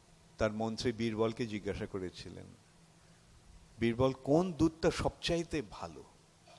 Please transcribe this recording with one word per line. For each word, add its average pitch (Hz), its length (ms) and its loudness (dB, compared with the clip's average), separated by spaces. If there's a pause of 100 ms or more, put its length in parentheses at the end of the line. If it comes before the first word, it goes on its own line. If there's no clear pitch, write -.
(380)
তার 110 140 4
মন্ত্রী 113 400 -2
বীরবলকে 113 560 0
জিজ্ঞাসা 101 380 -4
করেছিলেন, 92 600 -8 (1300)
"বীরবল, 117 340 4
কোন 170 380 2
দুধটা 160 400 2
সবচাইতে 165 680 -2 (100)
ভালো? 78 320 -12 (560)